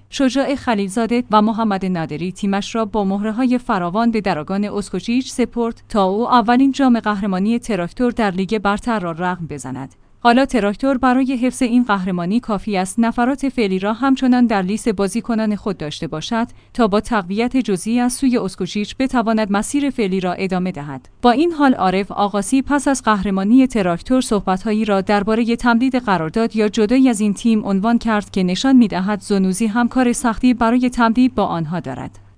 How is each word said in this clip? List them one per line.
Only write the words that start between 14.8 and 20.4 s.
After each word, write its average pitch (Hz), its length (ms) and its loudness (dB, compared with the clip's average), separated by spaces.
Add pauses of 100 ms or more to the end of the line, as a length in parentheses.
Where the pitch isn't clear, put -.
بازیکنان 214 680 -2
خود 190 200 -6
داشته 151 300 -8
باشد 190 400 -4 (280)
تا 233 140 2
با 202 120 2
تقویت 214 560 -2
جزئی 220 440 0
از 247 120 0
سوی 247 260 0
اسکوچیچ 190 600 -6
بتواند 226 540 0
مسیر 269 380 0
فعلی 190 300 -2
را 180 120 -2
ادامه 185 400 -2